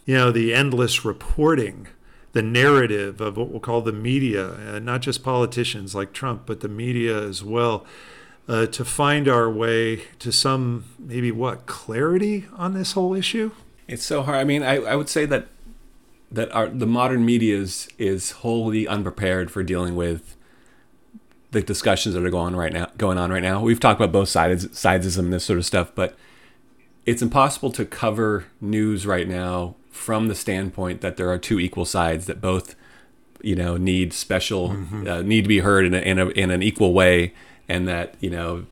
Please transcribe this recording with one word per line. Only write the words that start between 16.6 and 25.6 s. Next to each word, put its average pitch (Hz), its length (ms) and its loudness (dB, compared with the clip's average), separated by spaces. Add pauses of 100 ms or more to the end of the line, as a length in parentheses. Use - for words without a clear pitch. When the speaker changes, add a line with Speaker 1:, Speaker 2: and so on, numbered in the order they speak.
Speaker 2:
the 123 180 -4
modern 123 380 2
media 113 340 4
is, 95 280 -8 (120)
is 98 340 -2
wholly 113 560 -2
unprepared 92 640 -2
for 95 100 -4
dealing 87 320 -2
with 87 400 -4 (1160)
the 107 120 0
discussions 98 520 0
that 90 100 0
are 90 60 0
going 87 260 -2
right 82 160 -2
now, 85 240 -4
going 92 220 0
on 87 120 -2
right 92 120 0
now. 95 180 0
We've 117 180 4
talked 107 220 4
about 101 100 2
both 98 200 2
sides, 90 380 2
sidesism 92 500 0
and 90 160 0
this 87 100 -4
sort 90 140 0
of 90 80 -2